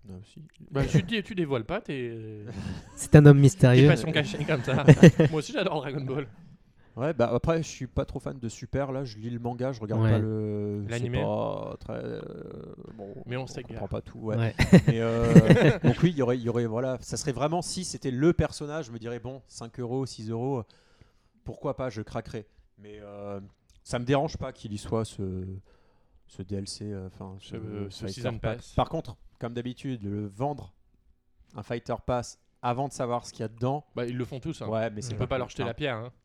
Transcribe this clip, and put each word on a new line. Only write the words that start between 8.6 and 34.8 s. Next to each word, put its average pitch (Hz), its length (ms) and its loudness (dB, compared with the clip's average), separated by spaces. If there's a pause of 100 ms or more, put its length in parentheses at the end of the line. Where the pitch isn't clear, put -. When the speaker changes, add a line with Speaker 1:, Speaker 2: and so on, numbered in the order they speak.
Speaker 1:
là, 135 120 -4
je 110 120 -12
lis 110 140 -10
le 120 80 -6
manga, 120 340 -4
je 117 80 -10
regarde 110 220 0
Speaker 3:
Ouais. 110 80 6
Speaker 1:
pas 107 80 6
le, 104 720 -2
Speaker 2:
L'animé. 120 300 -4
Speaker 1:
c'est 139 60 0
pas... 104 540 -4
Très... - 240 -12
Euh... 117 180 -8 (720)
Bon, 101 200 -14 (120)
Speaker 2:
Mais 120 100 -8
on 131 80 -6
Speaker 1:
on - 20 -12
Speaker 2:
s'égare. 120 220 -14
Speaker 1:
comprend 107 200 -10
pas 113 120 -6
tout, - 180 -16
ouais. 110 180 -4
Speaker 3:
Ouais. 113 180 0 (340)
Speaker 1:
Mais, 117 120 0
euh, 117 340 0
Speaker 3:
<laughs> 135 500 8
Speaker 1:
donc - 180 4
oui, 180 80 4
il 165 60 -6
y 139 60 0
aurait, 123 140 2
il 123 60 -6
y 113 60 -4
aurait, 117 180 -2
voilà, 123 340 -4
ça - 160 -10
serait 135 160 -6
vraiment, 151 300 -2
si - 220 -8
c'était 143 260 -8
le 139 220 4
personnage, 151 540 -4
je 113 60 -16
me 117 60 -12
dirais, « 117 220 -8
Bon, 127 280 -12
cinq - 320 -14
euros, 127 240 -4
six 113 260 -10
euros, 120 340 -4 (800)
pourquoi 127 320 -8
pas, 131 140 -6
je 107 120 -10
craquerais. » 117 440 -10 (320)
Mais, 104 220 -20
euh, 101 380 -12 (460)
ça - 140 -6
me 123 60 -6
dérange 139 320 0
pas 131 160 -10
qu'il 107 200 -14
y 104 60 -8
soit 113 260 -4
ce, 92 420 -8 (800)
ce - 160 -16
D 95 140 -8
L 98 100 -6
C, 104 240 -12
euh, 95 160 -10
enfin, 95 320 -16
Speaker 2:
Ce, - 120 -20
Speaker 1:
ce, - 60 -12
Speaker 2:
euh, 107 320 -10
ce 98 120 -16
Speaker 1:
Fighter 98 140 -8
Speaker 2:
Season 120 240 -6
Speaker 1:
Pack. 113 200 -4
Speaker 2:
Pass. - 160 -20
Speaker 1:
Par - 140 0
contre, - 280 -10 (240)
comme 120 140 -8
d'habitude, 120 500 -8
le 101 240 -6
vendre 113 440 -8 (840)
un 104 80 -12
Fighter 120 320 -6 (100)
Pass 123 320 -4 (240)
avant 123 240 -2
de 131 60 -10
savoir 120 340 -4
ce - 60 -18
qu'il - 80 -14
y 117 40 -4
a 110 40 -6
dedans. 123 360 -4 (120)
Speaker 2:
Bah, 120 100 -4
ils 120 100 -6
le 123 80 -4
font 131 140 -12
tous, 160 240 -8
hein. 107 60 -8
Speaker 1:
Ouais, 110 220 -2